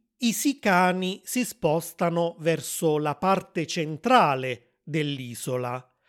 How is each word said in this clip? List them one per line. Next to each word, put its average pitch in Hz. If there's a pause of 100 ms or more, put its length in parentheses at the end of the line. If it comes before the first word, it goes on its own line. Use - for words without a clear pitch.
(180)
i 233
Sicani 185
si 247
spostano 170
verso 156
la 151
parte 180
centrale 151
dell'isola, 127 (200)